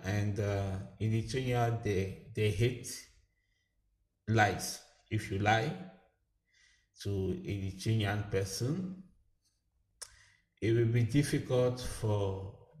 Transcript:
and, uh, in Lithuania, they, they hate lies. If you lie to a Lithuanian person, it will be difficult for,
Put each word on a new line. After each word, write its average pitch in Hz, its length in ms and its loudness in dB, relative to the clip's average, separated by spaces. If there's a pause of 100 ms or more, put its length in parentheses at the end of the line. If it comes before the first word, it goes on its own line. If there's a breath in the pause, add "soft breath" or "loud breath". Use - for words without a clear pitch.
and, 101 340 0
uh, 98 380 -2 (220)
in 110 140 0
Lithuania, 117 720 0
they, 95 520 -2
they 107 160 2
hate 104 380 0 (1400)
lies. 107 520 2 (300)
If 107 200 -2
you 95 80 -2
lie 113 340 4 (1300 soft breath)
to 101 80 -2 (360)
a 98 180 -4
Lithuanian 104 680 0
person, 139 720 -2 (1600 loud breath)
it 113 120 2
will 117 200 4
be 120 120 4
difficult 127 760 2
for, 98 720 -2 (260)